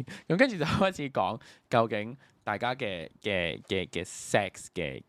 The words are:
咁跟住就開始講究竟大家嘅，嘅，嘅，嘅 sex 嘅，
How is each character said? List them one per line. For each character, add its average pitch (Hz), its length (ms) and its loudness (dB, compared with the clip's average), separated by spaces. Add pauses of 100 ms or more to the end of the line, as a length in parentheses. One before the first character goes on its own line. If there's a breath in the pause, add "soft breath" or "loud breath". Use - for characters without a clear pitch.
(280 loud breath)
咁 156 100 2
跟 262 120 6
住 208 80 -4
就 151 80 0
開 185 300 2
始 143 160 -6
講 98 280 0 (300 loud breath)
究 117 180 6
竟 110 300 -4 (260 soft breath)
大 104 140 -2
家 123 160 -2
嘅， 101 340 -4 (140)
嘅， 85 420 0
嘅， 92 240 0
嘅 85 160 -4
sex - 680 -2
嘅， 71 360 -4